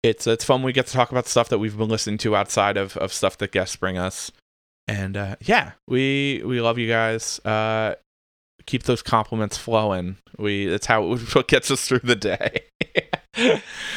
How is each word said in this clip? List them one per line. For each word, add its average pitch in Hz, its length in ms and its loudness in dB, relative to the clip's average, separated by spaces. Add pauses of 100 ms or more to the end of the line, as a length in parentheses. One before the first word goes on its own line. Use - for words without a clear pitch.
it's, 113 240 0
it's 117 180 2
fun. 131 180 2
We 131 100 0
get 123 140 0
to - 60 -12
talk 127 180 2
about 127 160 -2
stuff 117 220 2
that 117 100 2
we've 104 180 -2
been 107 120 -2
listening 107 300 -2
to 107 180 2
outside 101 400 2
of, 98 220 -4
of - 140 -2
stuff - 260 -2
that 101 140 -4
guests 92 240 0
bring 92 220 -2
us. 92 320 -6 (560)
And, 98 300 -4
uh, 101 240 -4
yeah, - 320 2 (160)
we, 139 560 0
we 123 160 0
love 117 180 2
you 113 100 -2
guys. 113 560 -2
Uh, 110 500 0 (720)
keep - 180 -4
those - 180 2
compliments 110 540 -2
flowing. 98 600 0 (220)
We, 101 280 -2
that's 95 200 -2
how, 110 300 2
<laughs> 117 160 -8
what 135 160 4
gets 135 220 4
us 135 180 0
through 127 160 4
the 120 120 4
day. - 500 -2 (720)
<laughs> 226 240 2 (360)